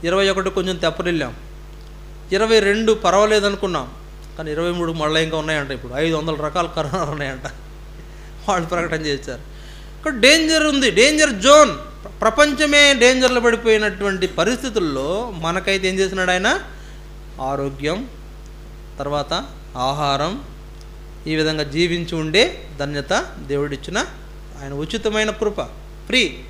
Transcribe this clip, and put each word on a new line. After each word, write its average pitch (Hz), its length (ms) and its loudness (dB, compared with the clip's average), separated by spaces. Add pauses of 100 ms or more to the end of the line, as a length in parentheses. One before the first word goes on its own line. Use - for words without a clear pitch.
ఇరవై 190 260 4
ఒకటి 190 200 0
కొంచెం 185 260 -2
తెప్పరిల్లాం, 165 600 -2 (960)
ఇరవై 220 280 6
రెండు 214 340 4
పర్వాలేదు 208 520 4
అనుకున్నాం, 180 460 -2 (460)
కానీ 156 140 -6
ఇరవై 170 200 -2
మూడు 170 200 -2
మళ్ళీ 160 320 2
ఇంకా 160 140 -2
ఉన్నాయంట. 151 340 -2
ఇప్పుడు 120 240 -8
ఐదు 160 200 2
వందల 156 200 -2
రకాల 151 300 -2
కరోనాలు 156 460 -2
ఉన్నాయంట, 135 400 -6 (1000)
వాళ్ళు 175 180 2
ప్రకటన 165 340 -2
చేశారు. 143 400 -6 (560)
ఇక్కడ 311 160 -4
డేంజర్ 311 500 6
ఉంది, 277 280 2
డేంజర్ 294 380 6
జోన్, 262 420 8 (500)
ప్రపంచమే 285 720 6
డేంజర్లో 254 480 4
పడిపోయినటువంటి 208 840 2
పరిస్థితుల్లో 196 1080 0
మనకైతే 185 520 0
ఏం 190 120 0
చేసినాడు 185 320 2
ఆయన? 208 280 2 (840)
ఆరోగ్యం, 139 680 -4 (880)
తర్వాత 143 440 -2 (340)
ఆహారం, 143 680 0 (840)
ఈ 156 80 0
విధంగా 156 280 0
జీవించి 165 520 -2
ఉండే 165 540 2 (100)
ధన్యత 147 460 -2 (140)
దేవుడిచ్చిన 147 680 -4 (580)
ఆయన 139 100 -10
ఉచితమైన 214 580 -2
కృప, 208 300 -2 (440)
ఫ్రీ. 220 440 2